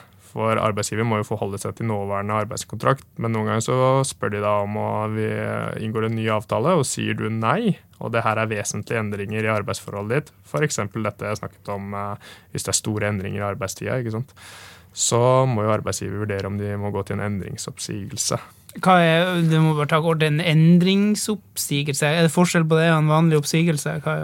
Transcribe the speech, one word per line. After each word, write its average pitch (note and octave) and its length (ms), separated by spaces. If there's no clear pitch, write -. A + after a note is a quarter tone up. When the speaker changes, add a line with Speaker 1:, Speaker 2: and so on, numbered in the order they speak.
Speaker 1:
for A2 380
arbeidsgiver G#2+ 480
må A2 180
jo G#2+ 140
forholde G2+ 240
seg G2+ 160
til A2+ 80
nåværende G#2 600
arbeidskontrakt, A2+ 580
men A#2 160
noen G#2+ 100
ganger A2+ 160
så C3 460
spør - 240
de G#2 100
da G#2 220
om G#2 120
å, G#2+ 400
vi A2 720
inngår A2 200
en A2+ 100
ny A2+ 120
avtale, A2 500
og C3 80
sier A2 280
du A2 140
nei, B2 480
og A#2 100
det A2+ 140
her A2 140
er A2 80
vesentlige G#2+ 580
endringer G#2 400
i A2 80
arbeidsforholdet G2+ 460
ditt, - 60
for D3 140
eksempel A#2 420
dette G#2 260
jeg G#2 80
snakket - 380
om, G2 180
eh, G2+ 240
hvis - 100
det - 40
er F#2+ 120
store G#2+ 220
endringer G2+ 400
i G2+ 120
arbeidstida, G#2+ 480
ikke A2+ 100
sant? A2+ 200
Så - 220
må A2 140
jo G#2+ 80
arbeidsgiver G2+ 460
vurdere G2 220
om G2+ 100
de G2+ 220
må G#2 120
gå G2 140
til G2+ 160
en G#2 180
endringsoppsigelse. - 1000
Speaker 2:
Hva F#3 140
er, E3+ 380
du D#3+ 180
må D#3+ 160
bare D3 120
ta D#3+ 120
kort, D#3+ 220
en D3+ 180
endringsoppsigelse? F3 1700
Er E3 200
det D3+ 80
forskjell F3 340
på D#3+ 100
det E3 140
og D#3 100
en D3+ 80
vanlig D#3 300
oppsigelse? D#3+ 640
Hva, D#3 220